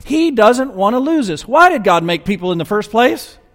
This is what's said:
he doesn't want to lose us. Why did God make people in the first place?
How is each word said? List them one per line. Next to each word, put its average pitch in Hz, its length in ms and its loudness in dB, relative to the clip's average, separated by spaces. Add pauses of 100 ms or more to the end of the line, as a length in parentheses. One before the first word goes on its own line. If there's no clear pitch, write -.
he 320 260 0
doesn't 247 420 2
want 196 200 0
to 254 60 -2
lose 285 300 -2
us. 151 160 -8
Why 320 240 4
did 269 140 -2
God 175 200 2
make 170 200 -4
people 180 300 -4
in 170 60 -4
the 156 40 -4
first 208 280 -4
place? 247 460 -2 (180)